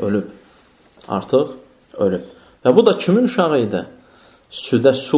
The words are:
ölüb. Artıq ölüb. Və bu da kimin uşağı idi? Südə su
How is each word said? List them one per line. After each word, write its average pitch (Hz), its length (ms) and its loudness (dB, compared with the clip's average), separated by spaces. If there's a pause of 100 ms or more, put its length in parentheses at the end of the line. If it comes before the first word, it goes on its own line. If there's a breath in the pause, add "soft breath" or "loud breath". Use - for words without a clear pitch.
ölüb. 101 260 -4 (800 soft breath)
Artıq 127 400 -2 (500)
ölüb. 92 280 -2 (400 soft breath)
Və 127 100 4
bu 220 100 6
da 196 120 2
kimin 208 260 2
uşağı 160 360 0
idi? 101 260 -4 (680 soft breath)
Südə 127 400 2
su - 240 -2